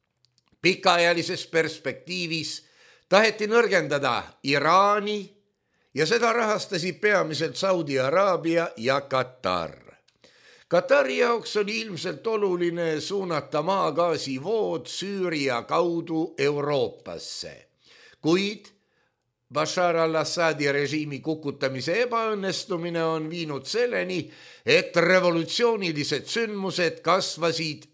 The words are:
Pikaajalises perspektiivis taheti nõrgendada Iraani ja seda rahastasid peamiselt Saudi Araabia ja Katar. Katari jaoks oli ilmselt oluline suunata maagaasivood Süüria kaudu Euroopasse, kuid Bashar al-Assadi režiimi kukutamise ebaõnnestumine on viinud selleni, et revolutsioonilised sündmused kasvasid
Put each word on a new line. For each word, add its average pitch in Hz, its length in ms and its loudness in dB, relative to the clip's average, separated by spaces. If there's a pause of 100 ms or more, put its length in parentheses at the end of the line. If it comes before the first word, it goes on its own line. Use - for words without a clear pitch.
(600)
Pikaajalises 175 840 2
perspektiivis 160 1160 -4 (460)
taheti 214 380 4
nõrgendada 165 760 2 (200)
Iraani 196 920 2 (600)
ja 151 80 2
seda 226 280 2
rahastasid 208 680 -2
peamiselt 160 540 0
Saudi 170 440 0
Araabia 165 800 2
ja 131 240 2
Katar. 92 760 -2 (880)
Katari 254 500 2
jaoks 240 400 0
oli 214 240 -2
ilmselt 180 460 -8
oluline 175 760 0
suunata 165 600 -2
maagaasivood 165 1200 0
Süüria 165 800 -2
kaudu 165 760 -2
Euroopasse, 135 1300 -4 (540)
kuid 196 440 0 (880)
Bashar 165 420 0
al-Assadi 160 760 0
režiimi 143 520 -2
kukutamise 143 800 -2
ebaõnnestumine 190 1000 -4
on 160 260 -2
viinud 151 360 -6
selleni, 190 640 -2 (340)
et 165 300 2
revolutsioonilised 170 1300 2
sündmused 190 720 -2
kasvasid 165 920 -2